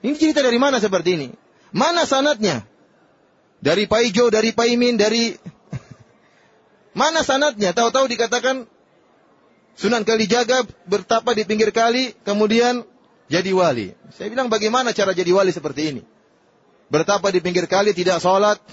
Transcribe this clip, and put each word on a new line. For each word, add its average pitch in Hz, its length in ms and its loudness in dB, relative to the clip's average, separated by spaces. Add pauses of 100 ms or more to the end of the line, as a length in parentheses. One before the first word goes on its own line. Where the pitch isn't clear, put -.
Ini 269 160 -2
cerita 311 240 2
dari 240 160 2
mana 262 200 2
seperti 185 400 0
ini? 135 100 -8 (460)
Mana 311 320 0
sanadnya? 214 560 0 (960)
Dari 185 280 0
Paijo, 233 440 2
dari 220 240 0
Paimin, 240 440 2
dari 220 360 0 (760)
<laughs> - 920 -18
mana 311 260 0
sanadnya? 247 480 0
Tahu-tahu 233 360 2
dikatakan 240 560 -2 (1120)
Sunan 214 280 -2
Kalijaga 226 600 0 (200)
bertapa 226 480 -2
di 214 120 -2
pinggir 208 280 0
kali, 233 400 0 (120)
kemudian 226 600 0 (440)
jadi 185 200 -2
wali. 147 440 0 (200)
Saya 208 160 -10
bilang, 254 160 -4
bagaimana 220 480 0
cara 196 160 0
jadi 175 240 0
wali 190 200 2
seperti 147 360 -8
ini? 127 120 -12 (880)
Bertapa 190 400 0
di 180 80 2
pinggir 175 240 -2
kali, 196 320 0
tidak 180 240 0
sholat. 196 400 2 (120)